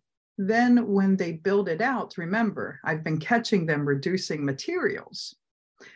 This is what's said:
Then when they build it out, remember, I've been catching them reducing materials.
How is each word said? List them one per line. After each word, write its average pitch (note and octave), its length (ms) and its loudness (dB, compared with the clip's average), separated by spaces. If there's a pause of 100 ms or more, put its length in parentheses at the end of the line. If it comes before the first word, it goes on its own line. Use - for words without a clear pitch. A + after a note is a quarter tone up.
(380)
Then A#3 500 4
when G3 300 4
they E3+ 160 -2
build F#3+ 360 0
it E3 120 -2
out, B3+ 360 -2
remember, F3+ 680 -2
I've D#3 200 -2
been D#3+ 160 -2
catching A3+ 460 0
them D3 220 0
reducing D3+ 580 -2
materials. - 920 -4 (600)